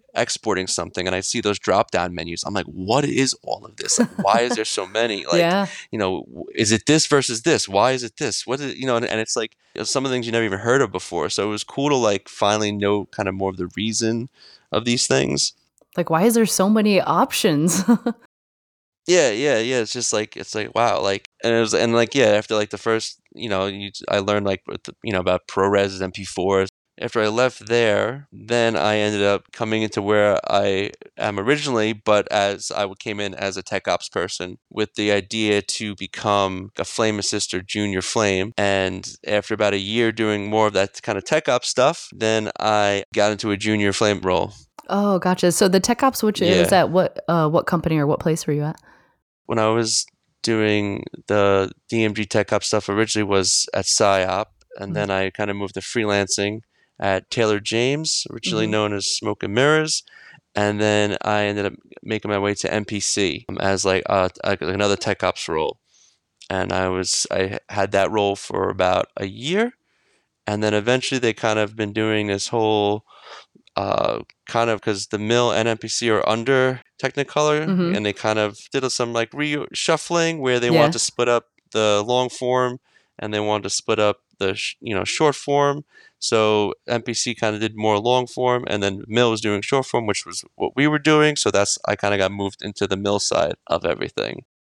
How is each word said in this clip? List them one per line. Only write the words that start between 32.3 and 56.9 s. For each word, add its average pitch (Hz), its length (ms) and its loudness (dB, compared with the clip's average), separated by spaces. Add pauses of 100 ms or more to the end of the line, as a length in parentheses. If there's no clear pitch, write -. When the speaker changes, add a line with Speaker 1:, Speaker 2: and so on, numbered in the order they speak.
Speaker 1:
as 101 400 0
I - 120 -4
w-, 98 160 -6
came 104 200 -8
in 101 160 -4
as 98 220 -6
a 95 60 -10
tech 98 260 -6
ops 87 220 -2
person 90 480 -6 (100)
with - 280 -6
the 104 140 0
idea 101 520 0
to 104 320 -8
become 98 840 -2
a - 80 -4
Flame 107 340 -2
Assist 101 360 -4
or 95 80 -4
junior 101 400 -4
Flame. 101 560 0
And 95 520 -2 (160)
after 104 280 -2
about 104 180 0
a 101 60 -2
year 110 340 0
doing 107 380 -2
more 107 160 2
of 104 80 0
that 98 280 0
kind 107 140 -4
of 98 80 -6
tech 156 240 0
ops 127 200 0
stuff, - 460 0
then 110 360 0 (100)
I 101 440 2 (100)
got 104 180 4
into 104 200 -2
a 101 40 0
junior 104 380 2
Flame 104 260 2
role. 92 320 0 (380)
Speaker 2:
Oh, 202 280 2
gotcha. 180 340 2
So 202 160 0
the 185 120 4
tech 226 220 0
ops, 269 200 2
which 214 200 0
it 180 160 4
was 170 140 4
Speaker 1:
Yeah. 185 80 6
Speaker 2:
at 151 100 2
what, 175 380 0
uh, 160 200 2
what 156 180 2
company 160 300 0
or 143 100 2
what 147 140 0
place 165 260 -2
were 156 60 0
you 147 120 0
at? 156 140 -6 (680)
Speaker 1:
When 113 120 -2
I 110 100 4
was 110 360 0 (380)
doing 104 640 0 (240)
the 98 420 4 (180)
D 113 160 0
M 104 80 2
G 104 140 -4
tech 104 260 0
ops 104 140 0
stuff 107 240 -2
originally 104 360 0
was 95 460 0
at 95 140 -2
psyop, 95 600 2 (320)
and 101 100 -10
Speaker 2:
Mm-hmm. 92 60 -8
Speaker 1:
then 104 160 -2
I 95 200 0
kinda 101 240 -4
moved 101 200 -6
to 98 60 -6
freelancing 104 800 -2 (400)